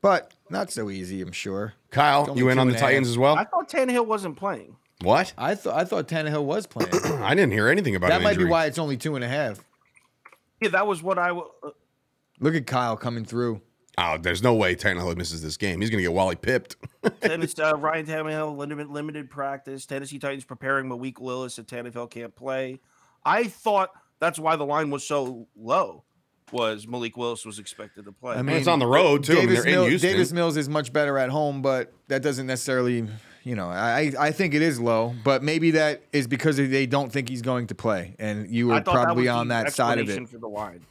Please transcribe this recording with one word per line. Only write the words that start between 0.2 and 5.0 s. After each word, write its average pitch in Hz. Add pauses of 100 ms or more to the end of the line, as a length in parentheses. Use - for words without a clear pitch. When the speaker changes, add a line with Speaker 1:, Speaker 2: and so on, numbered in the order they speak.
Speaker 1:
not 156
so 107
easy, 95
I'm 90
sure. 101 (180)
Speaker 2:
Kyle, 143
Speaker 1:
It's 143
only 123
Speaker 2:
you 127
in 131
on 131
the 123
Speaker 1:
two 113
and 117
a -
half. 131
Speaker 2:
Titans 135
as 117
well? 135
Speaker 3:
I 180
thought 339
Tannehill 254
wasn't 196
playing. 160 (260)